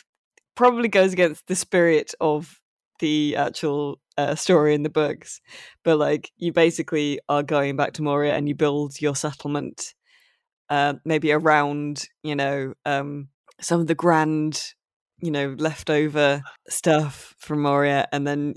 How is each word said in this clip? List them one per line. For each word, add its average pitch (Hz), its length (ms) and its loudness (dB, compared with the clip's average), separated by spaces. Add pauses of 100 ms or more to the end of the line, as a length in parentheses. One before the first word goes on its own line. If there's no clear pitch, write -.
(540)
probably 233 340 4
goes 190 240 4
against 170 340 2
the 180 100 -4
spirit 170 640 2
of 151 400 -2 (380)
the 151 380 0
actual, 143 640 -4 (180)
uh, 147 160 0
story 151 400 2
in 147 80 0
the 151 80 -4
books, - 500 -4 (440)
but, 160 140 4
like, 147 380 -2
you 170 160 -4
basically 160 680 0 (100)
are 147 140 0
going 139 340 -2
back 143 180 -2
to 156 80 -8
Moria 147 320 0
and 143 140 -2
you 143 60 -2
build 147 460 -2
your 143 160 -2
settlement, 143 760 -8 (760)
uh, 143 260 0 (100)
maybe 156 280 0
around, 147 760 0 (160)
you 151 140 -6
know, 139 380 -2 (120)
um, 143 420 -4 (320)
some 170 200 0
of 165 80 0
the 165 60 0
grand, 156 800 0 (480)
you 175 100 -4
know, 139 280 -4
leftover 151 840 0 (260)
stuff - 720 0
from 151 240 -4
Moria, 143 500 2
and 143 140 -2
then 143 300 -4